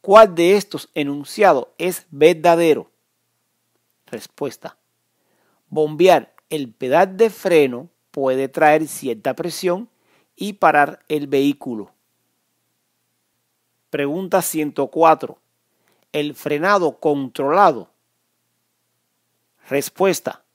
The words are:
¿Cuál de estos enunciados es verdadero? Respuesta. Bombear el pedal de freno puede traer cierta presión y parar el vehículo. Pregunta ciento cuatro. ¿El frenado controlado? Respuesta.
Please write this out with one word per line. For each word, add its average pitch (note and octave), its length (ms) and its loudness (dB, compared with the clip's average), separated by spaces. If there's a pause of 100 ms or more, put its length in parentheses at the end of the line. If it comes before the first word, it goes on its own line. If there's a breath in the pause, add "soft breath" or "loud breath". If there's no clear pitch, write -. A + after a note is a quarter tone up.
¿Cuál G3+ 360 6
de F3 200 4
estos - 380 -8
enunciados C#3+ 720 -2 (100)
es F3 320 -8
verdadero? E3 800 2 (1160)
Respuesta. - 720 -12 (920)
Bombear D3+ 680 2 (160)
el C3+ 220 -10
pedal F3 440 0
de A3 140 2
freno D3+ 580 0 (240)
puede C3+ 360 -4
traer D#3 380 2
cierta B2+ 480 -8
presión F3+ 540 -6 (480)
y G3+ 180 -10
parar D3+ 540 0
el D3 180 -4
vehículo. C3+ 680 -4 (2000)
Pregunta E3 520 -4
ciento D3 460 -6
cuatro. D#3+ 500 0 (760)
¿El D3 220 -6
frenado D#3+ 680 -2
controlado? C#3+ 880 0 (1800)
Respuesta. - 760 -4 (100)